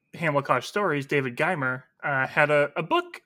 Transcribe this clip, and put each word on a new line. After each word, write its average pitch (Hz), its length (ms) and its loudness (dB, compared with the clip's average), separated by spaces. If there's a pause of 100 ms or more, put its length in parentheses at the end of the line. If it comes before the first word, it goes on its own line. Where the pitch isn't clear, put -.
(140)
Hamilcar 143 480 0
stories, 151 440 -2
David 131 300 -2
Geimer, 139 500 -2 (180)
uh, 131 240 0
had 147 220 2
a, 147 260 4
a 170 80 -2
book 349 420 -2